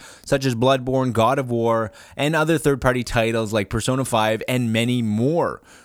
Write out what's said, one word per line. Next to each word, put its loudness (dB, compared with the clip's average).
such 0
as 0
Bloodborne, 0
God 2
of -6
War, 0
and -2
other 2
third-party 0
titles 0
like -2
Persona -2
five, 0
and -2
many 0
more. 0